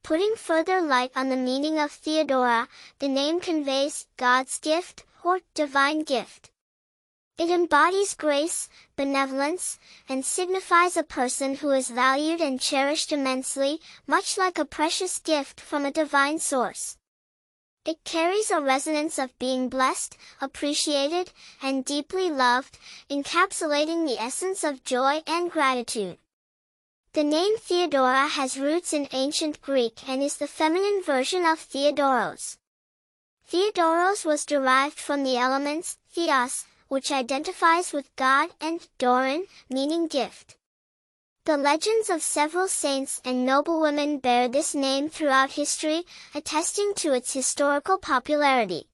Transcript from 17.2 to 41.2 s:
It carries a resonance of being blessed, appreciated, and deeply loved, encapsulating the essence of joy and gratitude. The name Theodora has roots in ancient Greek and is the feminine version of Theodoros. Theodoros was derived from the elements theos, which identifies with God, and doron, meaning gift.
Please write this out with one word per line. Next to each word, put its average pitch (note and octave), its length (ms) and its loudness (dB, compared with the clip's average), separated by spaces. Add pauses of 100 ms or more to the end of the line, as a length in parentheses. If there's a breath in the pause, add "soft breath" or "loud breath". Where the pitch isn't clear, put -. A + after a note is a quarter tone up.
It - 180 -6
carries F4+ 480 0
a F4 100 2
resonance D4 600 0
of C4 180 -6
being B3+ 300 -2
blessed, C4 480 -2 (240 loud breath)
appreciated, D4 920 -2 (320 loud breath)
and C4+ 220 -2
deeply D4 440 -2
loved, B3+ 480 2 (320 loud breath)
encapsulating D#4+ 960 0
the C4 160 -2
essence F4+ 440 -4
of D4 180 -4
joy C4+ 460 0
and E4+ 200 -2
gratitude. B3 680 -2 (960)
The D4+ 100 4
name F4 340 2
Theodora C#4 680 2
has C#4 320 -4
roots D4+ 360 -2
in C#4+ 180 -2
ancient D4 480 -2
Greek B3+ 480 -2
and C4+ 140 -2
is C#4+ 160 -2
the D4 80 -4
feminine F#4 560 0
version D4+ 420 0
of D#4+ 140 2
Theodoros. C4+ 1000 0 (880)
Theodoros F4+ 800 2
was D4+ 220 0
derived C4+ 520 2
from C#4+ 240 -2
the B3+ 140 0
elements C4+ 600 -2 (120)
theos, C#4 540 0 (240 soft breath)
which C4+ 240 -2
identifies D#4+ 800 0
with C#4+ 240 -4
God, C#4 320 2 (140)
and E4 260 -6 (100)
doron, C4 440 2 (260 loud breath)
meaning D4 380 0
gift. - 500 -6 (880)